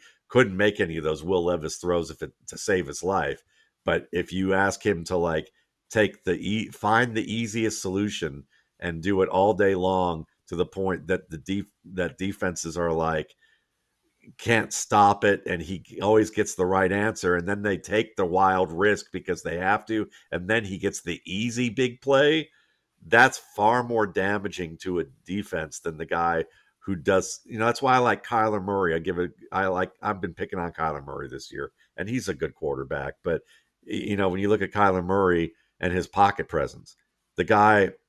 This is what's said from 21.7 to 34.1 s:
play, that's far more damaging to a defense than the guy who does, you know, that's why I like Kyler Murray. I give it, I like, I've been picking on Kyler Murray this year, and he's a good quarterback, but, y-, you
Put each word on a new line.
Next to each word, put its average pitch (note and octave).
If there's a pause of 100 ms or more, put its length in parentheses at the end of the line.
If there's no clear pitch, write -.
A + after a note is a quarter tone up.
play, D3 (560)
that's A#2+ (180)
far A#2
more A2+
damaging F#2+
to F2+
a D#2+ (180)
defense F2
than D#2+
the D#2+
guy E2 (360)
who G2
does, F#2
you A2+
know, A2+
that's A#2+
why B2+
I B2+
like A2+
Kyler A2
Murray. F#2+
I E2
give F2
it, F2+ (180)
I F#2+
like, F#2 (100)
I've G2+
been F2
picking F#2+
on F2
Kyler D2+
Murray C#2
this C2+
year, C#2 (240)
and F#2+
he's A#2+
a F#2
good D2+
quarterback, C#2 (100)
but, E2 (420)
y-, -
you G2+